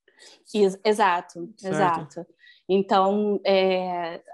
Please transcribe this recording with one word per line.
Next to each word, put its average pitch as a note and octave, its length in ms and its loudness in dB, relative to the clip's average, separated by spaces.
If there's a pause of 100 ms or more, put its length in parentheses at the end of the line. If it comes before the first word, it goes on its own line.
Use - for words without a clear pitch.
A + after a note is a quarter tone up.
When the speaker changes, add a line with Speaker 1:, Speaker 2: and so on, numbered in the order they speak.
(540)
Speaker 1:
Ex-, G3 320 2
exato, F3+ 720 -2
Speaker 2:
Certo. F#3+ 180 -6
Speaker 1:
exato. E3 520 -2 (420)
Então, G3 760 2
é, F#3 760 -2 (120)